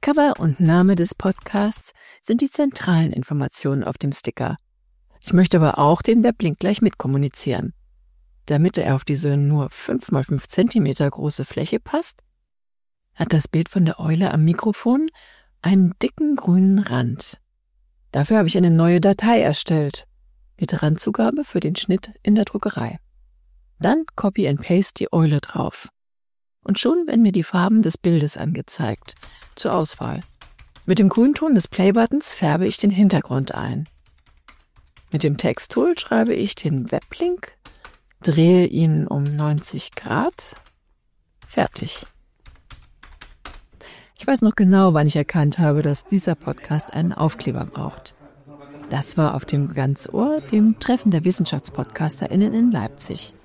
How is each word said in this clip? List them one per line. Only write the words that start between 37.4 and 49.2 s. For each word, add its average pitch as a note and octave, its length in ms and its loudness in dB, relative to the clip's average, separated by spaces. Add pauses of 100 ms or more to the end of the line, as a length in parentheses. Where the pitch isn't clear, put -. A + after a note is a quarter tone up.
drehe E3+ 440 4
ihn D#3 400 0
um C#3+ 180 -2
neunzig D3 680 -4
Grad. - 640 -6 (880)
Fertig. - 600 -6 (2000)
Ich - 100 -10
weiß C4+ 140 2
noch G#3+ 160 4
genau, F#3+ 380 6
wann D3+ 120 4
ich D3 100 2
erkannt D3 420 0
habe, D3+ 240 2
dass D3 240 -2
dieser F#3 280 0
Podcast - 600 -6
einen E3+ 180 -2
Aufkleber C3 540 -4
braucht. - 480 -12 (760)
Das C#3 300 -4
war D3+ 160 2